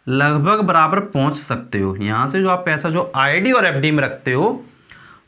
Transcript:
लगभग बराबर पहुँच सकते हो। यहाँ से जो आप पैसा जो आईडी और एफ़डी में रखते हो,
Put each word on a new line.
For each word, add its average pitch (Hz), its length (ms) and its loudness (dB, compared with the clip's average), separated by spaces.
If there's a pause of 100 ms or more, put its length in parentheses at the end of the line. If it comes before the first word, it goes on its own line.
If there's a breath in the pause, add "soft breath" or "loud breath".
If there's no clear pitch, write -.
लगभग 147 520 2
बराबर 170 400 2
पहुँच 147 360 -2
सकते - 420 -6
हो। 95 180 0
यहाँ 110 320 -2
से 185 120 -2
जो 190 80 2
आप 180 180 0
पैसा 156 240 -2
जो 175 260 -2
आईडी 160 360 2
और 226 140 2
एफ़डी 151 240 0
में 151 140 2
रखते 123 280 -4
हो, 208 320 -2 (640 loud breath)